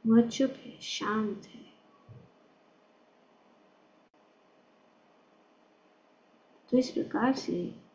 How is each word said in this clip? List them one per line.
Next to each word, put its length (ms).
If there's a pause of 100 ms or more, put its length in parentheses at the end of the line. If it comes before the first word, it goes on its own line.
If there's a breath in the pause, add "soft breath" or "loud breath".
वह 200
चुप 240
है, 280
शांत 640
है। 200 (4000)
तो 60
इस 120
प्रकार 440
से 420 (200)